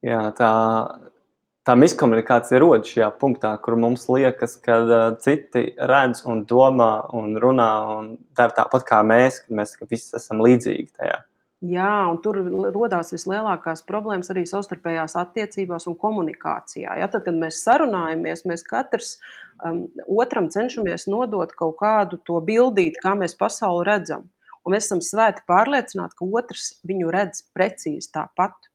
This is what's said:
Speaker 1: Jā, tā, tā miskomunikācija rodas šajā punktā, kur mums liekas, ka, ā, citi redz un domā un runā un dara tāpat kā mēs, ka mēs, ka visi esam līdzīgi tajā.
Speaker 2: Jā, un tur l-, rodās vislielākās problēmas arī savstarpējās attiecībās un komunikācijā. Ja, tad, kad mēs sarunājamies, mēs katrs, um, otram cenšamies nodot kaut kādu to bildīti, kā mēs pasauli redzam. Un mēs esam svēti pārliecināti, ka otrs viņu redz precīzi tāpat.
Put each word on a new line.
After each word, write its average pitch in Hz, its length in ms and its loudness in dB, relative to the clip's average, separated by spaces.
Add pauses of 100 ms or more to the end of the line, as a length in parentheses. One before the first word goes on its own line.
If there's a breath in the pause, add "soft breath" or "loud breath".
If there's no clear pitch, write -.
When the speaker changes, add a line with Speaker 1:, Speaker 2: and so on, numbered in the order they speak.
Speaker 1:
Jā, 117 160 -2 (120)
tā, 113 200 2 (1120)
tā 123 100 6
miskomunikācija 123 880 4
rodas 135 320 6
šajā 110 180 2
punktā, 113 460 -2
kur - 160 -4
mums 117 320 0
liekas, 127 560 0
ka, 117 160 4
ā, 117 220 4 (180)
citi 135 640 0
redz 131 440 2
un 113 220 -4
domā 123 460 6 (180)
un 107 260 -6
runā 120 360 4 (180)
un 107 240 -8 (240)
dara 120 160 4
tāpat - 320 0
kā 107 160 4
mēs, 117 400 4
ka 110 160 -8
mēs, 104 180 -4
ka - 140 -18
visi - 260 -8
esam 113 300 -2
līdzīgi 123 480 2
tajā. - 240 -6 (440)
Speaker 2:
Jā, 185 440 -2
un 170 160 -2
tur 208 160 -4
l-, 190 320 -4
rodās 190 400 -2
vislielākās 180 720 -6
problēmas 202 480 -6
arī 185 160 -4
savstarpējās 170 720 -6
attiecībās 180 720 -6
un 170 80 -8
komunikācijā. - 1040 -6
Ja, 196 100 -2
tad, - 160 -4
kad 175 80 -2
mēs 160 320 -4
sarunājamies, 170 800 0
mēs 170 160 -6
katrs, - 540 -6 (500 loud breath)
um, 170 220 -6 (180)
otram 220 480 -2
cenšamies 202 560 -4
nodot 208 480 -4
kaut 160 220 -4
kādu 202 440 0
to 170 220 -2
bildīti, 208 560 2
kā 190 160 0
mēs 175 200 -4
pasauli 185 520 -2
redzam. 165 380 -2 (340 soft breath)
Un 185 140 0
mēs 220 140 -2
esam 180 120 -2
svēti 214 460 0
pārliecināti, 208 720 0
ka 185 80 -6
otrs 233 440 -6 (160)
viņu 175 260 -2
redz 185 320 -4 (100)
precīzi - 580 -4
tāpat. - 440 -4 (180)